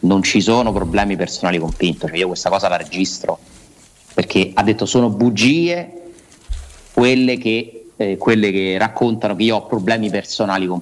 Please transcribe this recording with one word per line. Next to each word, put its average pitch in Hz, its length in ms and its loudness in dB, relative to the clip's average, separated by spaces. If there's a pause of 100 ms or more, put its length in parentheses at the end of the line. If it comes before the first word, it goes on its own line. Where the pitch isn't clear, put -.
"Non 95 220 4
ci - 180 2
sono 113 320 2
problemi 98 440 -2
personali 87 420 -4
con 80 140 -4
Pinto". 85 360 -2
Cioè, 78 80 -6
io 90 120 0
questa 90 200 -4
cosa 95 200 0
la 87 80 2
registro, 85 640 -4 (760)
perché 92 400 0
ha 104 80 2
detto: 104 240 0
"Sono 120 240 4
bugie 127 1000 0 (840)
quelle 127 420 4
che, 113 600 -4
eh, 98 200 -2
quelle 104 360 2
che 95 260 0
raccontano 110 580 0
che 90 60 -2
io 113 140 2
ho 101 100 -4
problemi 110 420 0
personali 98 580 -2
con 90 160 -2